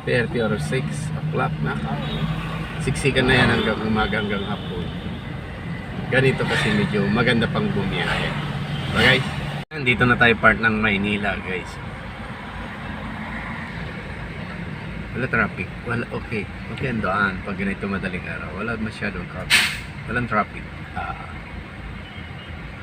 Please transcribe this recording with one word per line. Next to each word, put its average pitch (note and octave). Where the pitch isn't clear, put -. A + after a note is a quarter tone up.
thirty B2
or G#2+
six C3
o'clock B2+
na. -
Siksikan C3
na C3
yan A#2
hanggang A2
umaga, G#2+
hanggang G2
hapon. F2+
Ganito C3
kasi G#2+
medyo G2+
maganda A#2
pang G#2+
bumiyahe. F#2
Diba, -
guys? -
Nandito B2+
na B2
tayo A#2
part G#2+
ng A2
Maynila, G#2
guys. F2+
Wala B2+
traffic. G#2
Wala, A#2+
okay. A2+
Okay C3
ang G#2+
daan F#2+
pag G2
ganito G2
madaling F#2
araw. E2
Wala A2
masyadong G2+
traffic. -
Walang A#2
traffic. F#2+
Ah, -